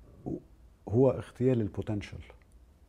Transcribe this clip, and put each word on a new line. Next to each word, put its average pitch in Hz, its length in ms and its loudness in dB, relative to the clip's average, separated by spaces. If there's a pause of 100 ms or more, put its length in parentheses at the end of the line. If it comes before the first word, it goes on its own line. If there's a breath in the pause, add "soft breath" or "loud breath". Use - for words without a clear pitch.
(880)
هو 123 220 6
اغتيال 123 500 0
البوتنشل. 101 560 -6 (720)